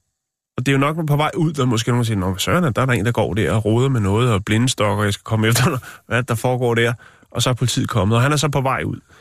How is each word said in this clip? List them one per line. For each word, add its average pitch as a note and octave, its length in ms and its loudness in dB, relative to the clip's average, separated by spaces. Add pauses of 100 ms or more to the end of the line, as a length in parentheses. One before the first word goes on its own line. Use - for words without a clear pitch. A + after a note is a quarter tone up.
(560)
Og B2+ 100 -6
det - 20 2
er C#3 40 4
jo C3+ 60 4
nok D#3 280 0
på D3 100 2
vej D3+ 200 0
ud, E3 160 0
der C#3 120 -2
måske A#2+ 260 0
nogen A#2+ 140 0
siger, A2 140 -2
"Nå, F#2 120 0
hvad F#2 80 -4
søren E3 260 0
er, C#3 60 0
der A2+ 120 -2
er C3 40 0
der C3 60 0
en, G2+ 120 0
der A#2 80 0
går E2+ 220 0
der F2 180 0
og G#2+ 120 0
roder A#2 240 2
med B2+ 120 0
noget, G#2+ 320 2
og G2 120 0
blindestokker, G#2+ 600 0
jeg G#2 80 2
skal - 120 -10
komme A2 240 0
efter, B2 300 2 (100)
<laughs> - 200 -20
hvad A#2+ 140 0
der B2 120 -4
foregår B2 400 0
der." A#2 180 2 (380)
Og - 120 -4
så C3 80 0
er B2 40 0
politiet A#2+ 340 -2
kommet, A2 280 2
og A#2+ 60 4
han C#3+ 100 2
er D3+ 40 2
så D3+ 120 0
på C#3 120 -2
vej B2+ 240 -2
ud. - 160 -6 (200)